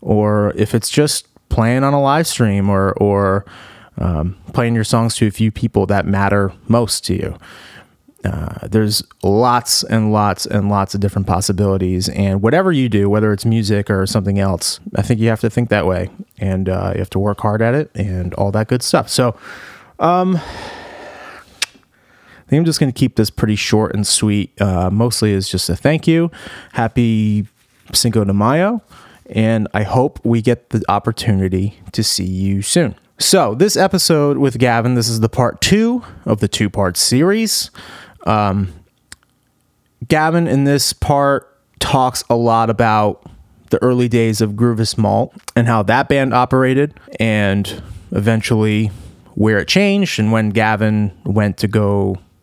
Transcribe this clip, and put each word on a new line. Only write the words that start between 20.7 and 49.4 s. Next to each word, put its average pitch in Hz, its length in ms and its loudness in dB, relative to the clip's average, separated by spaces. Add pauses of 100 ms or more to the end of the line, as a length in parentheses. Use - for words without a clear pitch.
think 143 140 2
I'm 170 40 2
just 165 160 0
gonna 139 120 0
keep 127 240 -2
this 110 120 2
pretty 107 280 -2
short 107 360 0
and 101 140 -2
sweet. 104 560 -2
Uh, 92 260 0
mostly 110 440 0
is 98 160 -2
just - 200 -4
a 82 60 0
thank 147 320 0
you. 165 240 2 (420)
Happy 110 760 0 (440)
Cinco 113 320 0
de 98 80 0
Mayo. 156 500 0 (500)
And 110 400 0
I 104 120 -2
hope 123 400 0
we 117 180 0
get 117 280 -2
the 110 180 0
opportunity 98 880 0 (140)
to - 100 -2
see - 220 -2
you 98 380 -2
soon. 143 340 0 (220)
So 135 360 2
this 180 220 2
episode 151 600 2
with 131 200 0
Gavin, 120 380 2
this 117 120 0
is 113 120 -2
the 110 80 2
part - 320 -2
two 226 420 2 (220)
of 107 160 -2
the 107 80 0
two-part 98 480 -2
series. 196 760 0 (560)
Um, 101 460 0 (1400)
Gavin 160 400 2
in 135 160 2
this 143 280 0
part 139 640 0 (220)
talks 127 500 0
a 123 60 2
lot 113 360 2
about 107 540 0 (440)
the - 160 0
early 123 240 2
days 113 320 2
of 104 140 0
Groovis 113 440 0
Malt 107 340 0 (220)
and 123 140 2
how 113 160 2
that 117 240 2
band 135 260 0
operated, 131 640 2 (220)
and 101 600 0 (300)
eventually 107 800 0 (460)
where 107 220 2